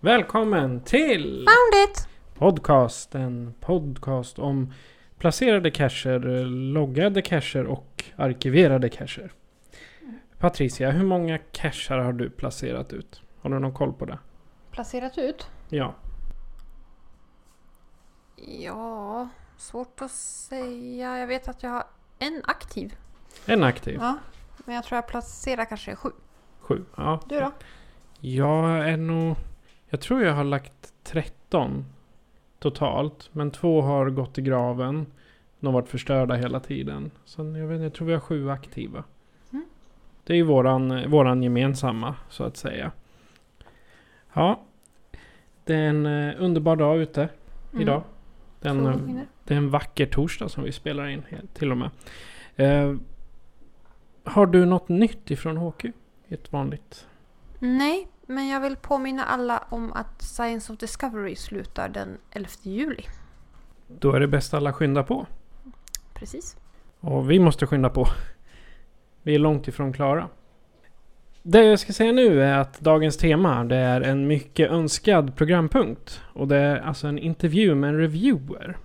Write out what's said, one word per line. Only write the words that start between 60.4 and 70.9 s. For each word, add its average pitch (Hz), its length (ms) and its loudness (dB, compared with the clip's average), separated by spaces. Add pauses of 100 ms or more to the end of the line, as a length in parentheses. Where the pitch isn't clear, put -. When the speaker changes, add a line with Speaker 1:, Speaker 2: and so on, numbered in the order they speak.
Speaker 2:
of 220 60 -16
Discovery 220 560 -8
slutar - 540 -8
den 190 280 -10 (140)
elfte 196 380 -12
juli. 254 340 -6 (840)
Speaker 1:
Då - 260 0
är 131 60 4
det 143 80 4
bäst 139 260 0
alla 143 200 0
skynda 139 300 2
på. 254 240 -4 (840)
Speaker 2:
Precis. - 440 -14 (420)
Speaker 1:
Och 135 320 0
vi 185 80 8
måste 160 280 8
skynda 131 220 4
på. - 180 4 (1120)
Vi 151 140 2
är 151 40 6
långt 147 280 2
ifrån 135 260 -4
klara. 143 360 0 (1120)